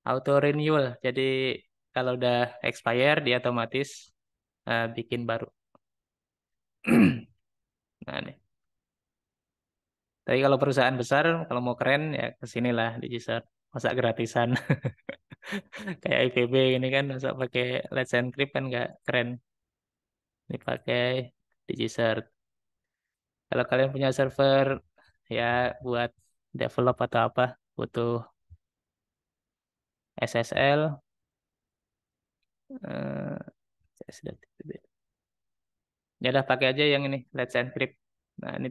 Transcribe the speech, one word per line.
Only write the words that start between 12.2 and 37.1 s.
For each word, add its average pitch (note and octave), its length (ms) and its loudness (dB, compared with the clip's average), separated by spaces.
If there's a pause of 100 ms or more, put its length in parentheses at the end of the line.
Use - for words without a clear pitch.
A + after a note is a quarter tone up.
ke A#2+ 160 -12
sinilah, A#2 360 0 (120)
DigiCert. A#2 440 -6 (280)
Masa B2 240 -2
gratisan? A#2+ 560 0
<laughs> - 1500 -6
Kayak C3 240 2
I - 80 -2
P - 20 -8 (160)
B - 20 2 (240)
ini C3 160 -2
kan, C#3 180 0
masa C3 180 -4 (120)
pakai B2+ 520 -4
Let's B2+ 240 -2
Encrypt B2+ 360 -2
kan C3+ 160 -2
nggak B2 180 -4 (180)
keren. A#2+ 220 0 (1200)
Ini - 80 -6 (100)
pakai B2 600 -2 (360)
DigiCert. A2+ 580 0 (1300)
Kalau B2 200 2
kalian C3+ 240 2
punya C3+ 160 0
server, C3+ 560 2 (640)
ya A#2+ 440 0 (120)
buat A#2+ 240 -2 (500)
develop B2 360 0 (100)
atau A#2 140 0 (100)
apa, B2 140 0 (340)
butuh A#2+ 480 -4 (1900)
S - 160 -2
S A#2 200 0
L. C#3+ 280 4 (1900)
Eh, - 680 -8 (600)
saya - 200 -18
sudah, - 160 -12 (1900)
ya B2+ 120 0
udah, C3+ 160 2
pakai C3 220 2
aja D3 120 2 (100)
yang C#3 120 2
ini, C#3 120 -4 (180)